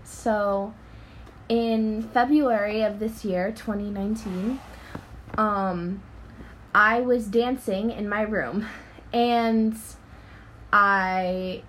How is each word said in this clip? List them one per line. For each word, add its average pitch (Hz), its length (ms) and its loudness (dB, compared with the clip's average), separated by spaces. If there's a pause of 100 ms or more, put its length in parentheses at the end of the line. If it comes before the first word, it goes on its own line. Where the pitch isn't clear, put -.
So 208 680 -2 (720)
in 226 540 2 (120)
February 240 680 2
of 208 180 -2
this 220 240 -6
year, 185 280 0
twenty 208 380 -6
nineteen, 202 720 -4 (760)
um, 196 680 -2 (720)
I 220 260 6
was 247 260 2
dancing 233 640 0
in 208 180 -4
my 208 140 0
room, 202 440 -2 (460)
and 226 640 4 (960)
I 185 960 2